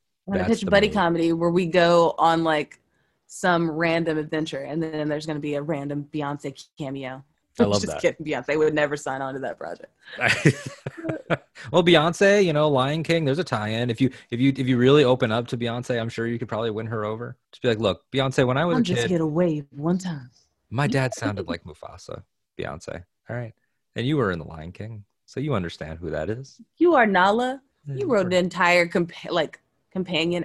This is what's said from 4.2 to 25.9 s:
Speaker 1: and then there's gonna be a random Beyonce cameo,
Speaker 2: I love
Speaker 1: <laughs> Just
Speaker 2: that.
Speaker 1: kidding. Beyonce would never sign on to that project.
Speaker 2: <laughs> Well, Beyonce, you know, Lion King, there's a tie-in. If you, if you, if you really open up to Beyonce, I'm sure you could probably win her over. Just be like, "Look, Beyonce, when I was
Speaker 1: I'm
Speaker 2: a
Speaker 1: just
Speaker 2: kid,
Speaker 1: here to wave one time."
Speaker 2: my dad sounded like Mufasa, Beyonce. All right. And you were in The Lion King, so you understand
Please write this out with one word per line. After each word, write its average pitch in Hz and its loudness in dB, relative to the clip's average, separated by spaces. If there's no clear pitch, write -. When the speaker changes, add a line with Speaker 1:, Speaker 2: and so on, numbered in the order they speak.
Speaker 1:
and 143 -6
then 156 -4
there's 151 -4
gonna 151 -6
be 147 -4
a 143 -4
random 143 -6
Beyonce 143 -6
cameo, 135 -10
Speaker 2:
I - 4
love 101 2
Speaker 1:
<laughs> - -
Just 80 -4
Speaker 2:
that. 73 -8
Speaker 1:
kidding. 160 -2
Beyonce 147 -2
would 156 2
never 147 0
sign 135 -6
on 135 -6
to 135 -8
that 120 -6
project. - -12
Speaker 2:
<laughs> - -2
Well, 175 4
Beyonce, 175 6
you 165 0
know, 151 4
Lion 143 2
King, 165 0
there's 139 2
a 175 0
tie-in. 110 -2
If 113 -2
you, 131 4
if 120 -4
you, 135 4
if 131 -4
you 127 2
really 135 8
open 127 4
up 117 -2
to 127 -6
Beyonce, 120 -4
I'm 113 -4
sure 113 -4
you 117 -4
could 113 -8
probably 117 -4
win 110 -6
her 110 -6
over. 117 -8
Just - -20
be 123 2
like, 110 2
"Look, 98 0
Beyonce, 135 2
when 127 0
I 160 0
was 170 0
Speaker 1:
I'm - 2
Speaker 2:
a 208 4
Speaker 1:
just 180 0
Speaker 2:
kid, - 0
Speaker 1:
here 175 2
to 160 0
wave 156 0
one 156 -2
time." 160 -8
Speaker 2:
my 131 -2
dad 131 0
sounded 104 -6
like 85 -8
Mufasa, - -16
Beyonce. - -10
All 117 -8
right. 120 -10
And 113 -4
you 151 0
were 107 2
in 85 -2
The 76 -10
Lion 82 -14
King, 107 -14
so - -12
you 143 -2
understand 82 -6